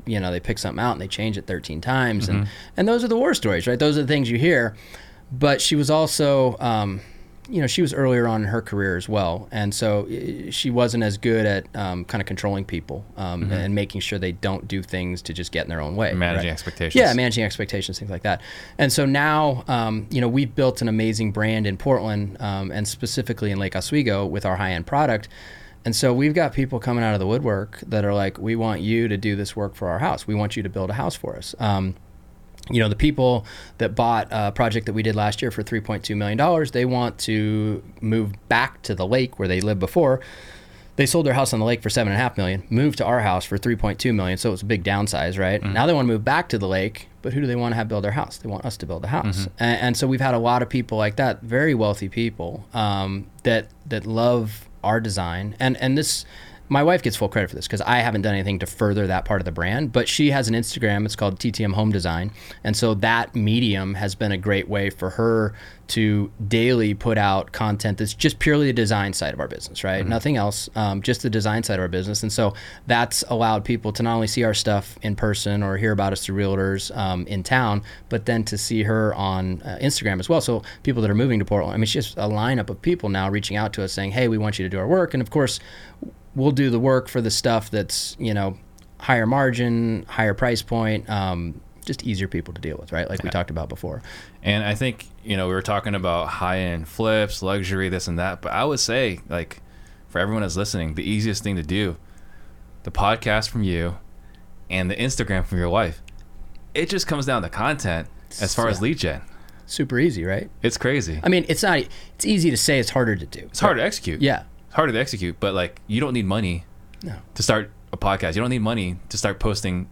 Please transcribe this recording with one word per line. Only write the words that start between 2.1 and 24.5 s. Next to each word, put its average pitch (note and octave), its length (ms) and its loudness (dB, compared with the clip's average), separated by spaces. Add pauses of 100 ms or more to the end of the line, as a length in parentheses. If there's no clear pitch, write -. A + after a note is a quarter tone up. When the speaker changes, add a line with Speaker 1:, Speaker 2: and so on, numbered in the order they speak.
Speaker 1:
And, G2+ 180 2
Speaker 2:
Mm-hmm. G2+ 40 -4 (280)
Speaker 1:
and F#3 100 4
those A#3+ 160 2
are B3 40 0
the A3+ 100 2
war C#4 180 4
stories, - 320 0
right? B2 100 2
Those D3+ 220 4
are - 20 2
the C3+ 60 -2
things C#3 240 2
you A#2 80 2
hear. B2+ 360 4 (560)
But C#3 300 4
she - 140 2
was D3 160 4
also, C#3 680 4
um, G#2 420 0 (480)
you A3+ 100 -2
know, C#3 80 4
she F#3 140 2
was D3 120 2
earlier B2+ 340 4
on A2 160 2
in G2+ 40 0
her A2 140 0
career G2+ 340 0
as F2 140 -4
well. F#2+ 420 0
And G#2 240 -2
so, G#2 340 2
eh, - 420 -6
she - 180 -2
wasn't A#2+ 340 2
as G2+ 140 0
good A2+ 280 2
at, G2 200 0 (100)
um, F#2 300 -4
kinda - 180 -4
controlling G2 400 -4
people, E2+ 400 -8 (140)
um, F2+ 260 -4
Speaker 2:
Mm-hmm. F#2+ 100 0
Speaker 1:
and G2 220 0
making G2+ 260 -2
sure G2+ 180 -4
they F#2 120 -2
don't F#2+ 380 -4
do G2 120 -2
things F2+ 420 -4
to E2+ 100 -8
just E2+ 180 -8
get E2 140 0
in - 40 -8
their D#2+ 120 -4
own D2+ 160 -4
way, A2 160 0
Speaker 2:
Managing F2 340 0
Speaker 1:
right? E2 60 -2
Speaker 2:
expectations. E2 420 -4
Speaker 1:
Yeah, C#3 180 6
managing A#2+ 300 2
expectations, G2 560 -4
things G#2 120 -8
like F2 120 -6
that. G2+ 180 0 (360)
And C#3+ 160 2
so D3 120 4
now, C#3+ 600 2
um, A2 440 0
you B2+ 100 2
know, A#2+ 80 4
we've B2+ 260 2
built C3 260 2
an A#2 60 2
amazing A2 460 2
brand G#2+ 340 2
in G2 100 0
Portland, G#2 600 0
um, F#2+ 320 -4
and G#2 160 -2
specifically A2 640 -4
in F#2+ 80 -2
Lake F#2+ 160 -2
Oswego G2+ 500 0
with F#2 200 -2
our F#2 100 0